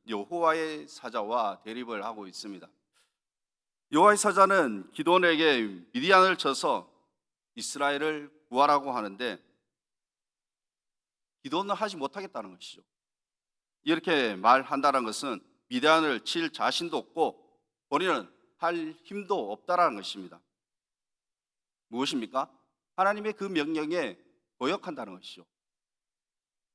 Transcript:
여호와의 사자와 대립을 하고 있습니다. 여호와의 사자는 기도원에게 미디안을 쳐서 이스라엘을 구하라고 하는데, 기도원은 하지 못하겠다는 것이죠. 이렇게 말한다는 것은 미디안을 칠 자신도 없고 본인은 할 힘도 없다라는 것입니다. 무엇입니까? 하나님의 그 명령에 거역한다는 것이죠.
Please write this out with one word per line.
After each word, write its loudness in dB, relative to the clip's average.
여호와의 -2
사자와 -4
대립을 -8
하고 -10
있습니다. -14
여호와의 6
사자는 2
기도원에게 2
미디안을 6
쳐서 -2
이스라엘을 -2
구하라고 4
하는데, -6
기도원은 -4
하지 -4
못하겠다는 -10
것이죠. -20
이렇게 2
말한다는 4
것은 -6
미디안을 2
칠 -4
자신도 -4
없고 -4
본인은 0
할 -4
힘도 -6
없다라는 2
것입니다. -12
무엇입니까? -4
하나님의 0
그 -8
명령에 -2
거역한다는 -6
것이죠. -20